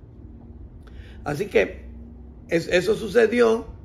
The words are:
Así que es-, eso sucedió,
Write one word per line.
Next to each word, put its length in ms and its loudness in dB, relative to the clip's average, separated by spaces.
Así 220 -4
que 400 0
es-, 200 0
eso 260 4
sucedió, 720 4